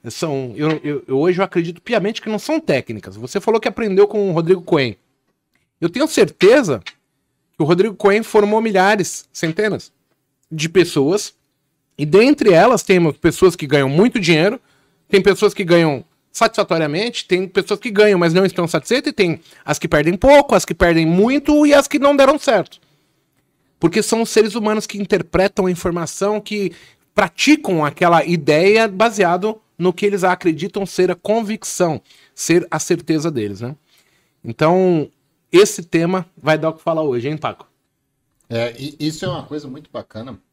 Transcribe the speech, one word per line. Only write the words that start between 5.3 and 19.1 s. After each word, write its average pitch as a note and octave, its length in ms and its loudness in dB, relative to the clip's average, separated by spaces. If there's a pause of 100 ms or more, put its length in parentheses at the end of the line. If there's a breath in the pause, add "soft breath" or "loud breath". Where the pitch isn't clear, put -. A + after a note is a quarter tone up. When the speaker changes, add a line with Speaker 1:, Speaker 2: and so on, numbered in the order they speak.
Speaker 1:
Eu E3+ 120 -4
tenho C#4 180 -2
certeza G3 720 2 (760)
que - 80 -4
o D3+ 40 2
Rodrigo F#3 280 2
Cohen G3+ 280 2
formou G#3+ 400 2
milhares, G3 720 0
centenas E3+ 600 -6 (580)
de D#3+ 180 -6
pessoas, E3+ 680 0 (640)
e D3+ 80 -4
dentre G#3+ 480 4
elas G#3 280 4
temos E3+ 360 2
pessoas E3+ 360 2
que D#3 120 -10
ganham C#3 220 0
muito F#3+ 300 2
dinheiro, F3+ 400 2 (480)
tem G3 140 2
pessoas G3 320 2
que G3+ 120 -6
ganham E3 380 2 (300)
satisfatoriamente, F#3 960 -2
tem F#3 200 -2
pessoas F#3+ 340 -4
que B3 100 -10
ganham, G#3 280 4
mas E3+ 140 2
não F#3+ 140 2
estão F3 200 -2
satisfeitas, A#3+ 440 -2